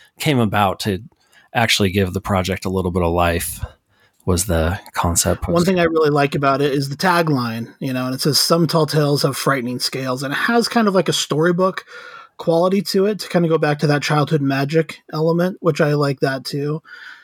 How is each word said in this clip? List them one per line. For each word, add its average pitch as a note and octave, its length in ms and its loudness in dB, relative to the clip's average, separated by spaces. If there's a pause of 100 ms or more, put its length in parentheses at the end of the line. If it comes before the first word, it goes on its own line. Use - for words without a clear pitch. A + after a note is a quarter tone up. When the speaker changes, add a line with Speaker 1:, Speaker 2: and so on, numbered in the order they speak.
(200)
Speaker 1:
came C#3+ 200 0
about G2+ 420 2
to G2+ 220 -4 (500)
actually G#2+ 380 2
give F#2 220 0
the F#2+ 80 -4
project F#2 440 -2
a G2 40 -2
little F2+ 220 0
bit F2+ 120 0
of E2+ 100 0
life F2 500 0 (600)
was F2 220 0
the E2+ 340 0 (140)
concept - 480 0
poster. F3 120 -2
Speaker 2:
One E3+ 120 2
thing F3+ 140 2
I E3+ 60 4
really D#3+ 260 2
like D3 240 2
about C#3 260 2
it C#3+ 120 0
is C#3 160 -2
the C#3+ 60 -6
tagline, C#3 840 0
you C3+ 120 -6
know, B2+ 140 -4
and B2+ 80 -4
it B2+ 80 -8
says, C#3+ 160 2
"Some E3+ 300 2
tall D#3 180 2
tales D3 380 0
have C#3 120 0
frightening B2 440 -2
scales," C3 420 -4
and C#3 100 -6
it D3 60 -4
has A#3 300 0
kind A3+ 200 0
of, F#3+ 60 2
like, F3+ 160 2
a D3+ 40 0
storybook F3 720 0 (520)
quality F3+ 460 2
to G3 240 0
it G#3+ 120 -2
to - 100 -12
kind E3+ 160 2
of D#3+ 40 0
go D#3+ 80 4
back D3 220 0
to D#3 80 2
that D3 160 2
childhood D3+ 380 0
magic C#3 580 0 (120)
element, E3+ 480 0
which E3+ 220 0
I D3 120 4
like C#3+ 260 0
that C3+ 260 -2
too. D3 380 -6 (400)